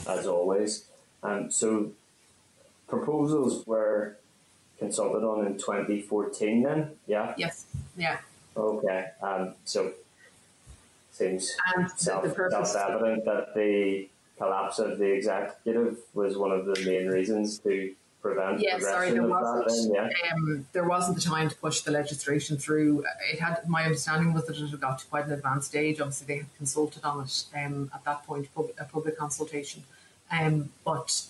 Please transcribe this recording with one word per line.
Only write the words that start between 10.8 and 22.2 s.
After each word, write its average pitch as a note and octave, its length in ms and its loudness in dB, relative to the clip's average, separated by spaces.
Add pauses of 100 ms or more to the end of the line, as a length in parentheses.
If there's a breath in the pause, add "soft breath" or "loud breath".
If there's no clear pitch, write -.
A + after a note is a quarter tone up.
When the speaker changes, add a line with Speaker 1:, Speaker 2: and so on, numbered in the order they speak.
Speaker 1:
seems - 420 -2 (220)
Speaker 2:
And F3+ 100 2
the, - 100 -10
Speaker 1:
self, F#3+ 280 0
Speaker 2:
the E3+ 60 0
purpose F3+ 420 0
Speaker 1:
self-evident A2 520 2
that G#2 300 0
the G2+ 540 2 (300)
collapse G2 420 0
of G2+ 180 0
the G2 140 4
executive G#2 840 0 (160)
was G2 220 0
one G2+ 140 2
of F#2+ 160 2
the F#2+ 180 0
main F#2 220 2
reasons G#2 540 2
to G2 340 0 (260)
prevent G2 400 0
Speaker 2:
Yeah, G2 180 0
sorry, F#2+ 320 0
Speaker 1:
progression A#2+ 40 4
Speaker 2:
there A#2 100 4
Speaker 1:
of - 60 4
Speaker 2:
wasn't, A2+ 640 2
Speaker 1:
that G2+ 80 2
then, A#2 80 -2 (140)
yeah? E3+ 80 -2
Speaker 2:
um, D3+ 400 -2
there F3 120 0
wasn't F3+ 320 2
the - 60 -2
time D#3 260 2
to D3 80 -4
push D3+ 240 -2
the - 100 -4
legislation D3 680 0